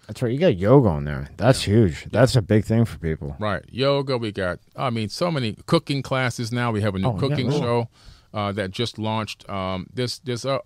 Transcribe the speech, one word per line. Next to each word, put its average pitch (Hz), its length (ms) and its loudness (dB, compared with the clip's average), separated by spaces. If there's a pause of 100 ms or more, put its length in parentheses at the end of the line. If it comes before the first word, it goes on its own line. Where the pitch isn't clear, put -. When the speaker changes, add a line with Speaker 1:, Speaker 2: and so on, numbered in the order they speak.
Speaker 1:
That's - 120 -14
right. 120 100 0
You 131 80 -2
got 156 200 4
yoga 110 320 6
on 73 160 -2
there. 71 320 -8
That's 123 280 4
Speaker 2:
Yeah. 98 80 2
Speaker 1:
huge. 101 360 4
That's 120 260 4
a 117 60 4
big 104 240 2
thing 113 180 2
for 90 140 -4
people. 78 400 -6
Speaker 2:
Right. 104 320 -4
Yoga. 135 480 0
We 113 120 -4
got, 92 280 -4 (180)
I 135 140 -2
mean, 113 180 -2
so 175 220 -4
many 123 340 -2
cooking 143 380 0
classes 123 500 -2
now. 123 180 -2
We 107 120 0
have 104 120 0
a 95 40 -2
new 95 100 0
Speaker 1:
Oh, 120 60 0
yeah, - 60 -6
Speaker 2:
cooking - 300 0
Speaker 1:
cool. 151 100 0
Speaker 2:
show, 120 280 0 (460)
uh, 101 180 -2
that 98 200 -4
just - 260 -4
launched. 110 500 -4
Um, 95 440 -4
there's, 120 260 -4
there's, 120 260 -8
uh, 135 220 -2